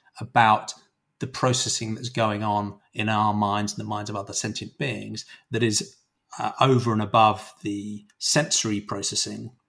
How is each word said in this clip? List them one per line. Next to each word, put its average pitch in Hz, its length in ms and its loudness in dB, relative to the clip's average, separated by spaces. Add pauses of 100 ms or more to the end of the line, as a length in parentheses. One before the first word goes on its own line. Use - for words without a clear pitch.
(200)
about 113 540 4 (440)
the - 80 -6
processing 120 680 -2
that's 120 140 -10
going 107 340 0
on 104 360 -2 (160)
in 110 140 -2
our 107 260 2
minds 104 380 2
and - 80 -10
the 107 80 -8
minds 104 200 -6
of 104 80 -6
other 98 160 -8
sentient - 460 -6
beings 107 480 -8 (240)
that 113 120 0
is, 110 340 0 (420)
uh, 113 220 -4
over 127 320 6
and 107 100 2
above 107 500 4 (100)
the 104 440 -8 (120)
sensory 113 640 0
processing 104 720 -6 (160)